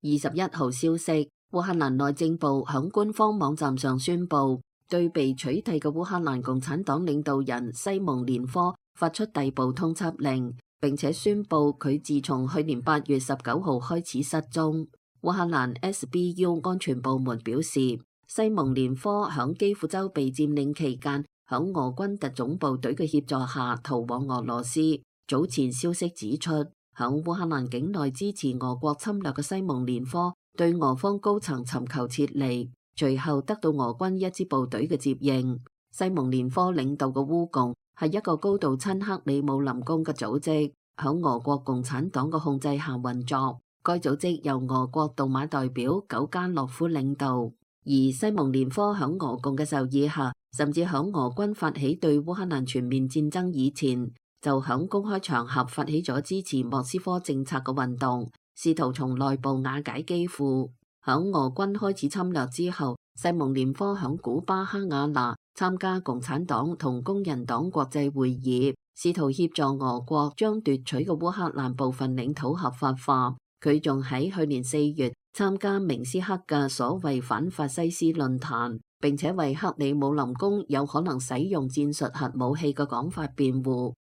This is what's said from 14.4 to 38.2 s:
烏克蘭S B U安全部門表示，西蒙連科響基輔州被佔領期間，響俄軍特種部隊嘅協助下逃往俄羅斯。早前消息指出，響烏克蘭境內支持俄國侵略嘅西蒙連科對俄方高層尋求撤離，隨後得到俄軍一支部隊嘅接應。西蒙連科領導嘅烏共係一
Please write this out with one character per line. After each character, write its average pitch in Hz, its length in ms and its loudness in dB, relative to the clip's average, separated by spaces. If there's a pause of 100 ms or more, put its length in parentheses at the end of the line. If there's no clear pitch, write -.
烏 175 100 0
克 190 140 0
蘭 131 340 0
S 190 240 -4
B 175 320 0
U 175 260 2
安 185 160 0
全 131 220 -2
部 131 180 0
門 127 200 0
表 117 240 -2
示， 131 360 2 (300)
西 220 220 2
蒙 143 240 2
連 127 200 2
科 208 360 0
響 151 240 0
基 202 200 2
輔 180 120 -6
州 190 240 -2
被 139 200 0
佔 147 200 0
領 147 240 0
期 139 220 -2
間， 143 280 -2 (240)
響 156 240 -2
俄 139 220 0
軍 196 240 -4
特 143 100 -4
種 127 300 -4
部 135 180 0
隊 123 180 -2
嘅 156 140 -2
協 147 160 2
助 131 260 -2
下 123 320 -2
逃 131 180 0
往 123 280 -4
俄 123 140 -2
羅 120 200 -4
斯。 123 180 -2 (460)
早 139 200 2
前 131 260 0
消 170 180 -2
息 175 200 -2
指 120 260 -4
出， 160 160 -2 (420)
響 135 280 -2
烏 170 120 -2
克 185 120 -2
蘭 139 240 0
境 127 200 -2
內 151 200 0
支 196 240 -4
持 135 260 -2
俄 127 160 -2
國 147 240 0
侵 208 200 -4
略 156 120 -4
嘅 131 80 -4
西 190 220 -2
蒙 131 240 0
連 123 180 -2
科 175 300 -2 (240)
對 170 160 6
俄 143 200 2
方 202 240 0
高 208 220 2
層 127 240 -4
尋 123 260 -4
求 123 160 -2
撤 123 160 -2 (120)
離， 123 340 0 (260)
隨 135 240 2
後 139 220 0
得 131 140 -2
到 - 160 2
俄 123 260 0
軍 185 200 0
一 185 140 0
支 185 140 -4
部 135 220 0
隊 123 200 -2
嘅 165 120 0
接 131 220 0
應。 127 380 2 (320)
西 185 200 0
蒙 143 200 2
連 127 200 2
科 180 200 2
領 143 280 2
導 135 100 2
嘅 135 180 0
烏 170 240 2
共 123 240 0 (240)
係 160 160 0
一 208 60 2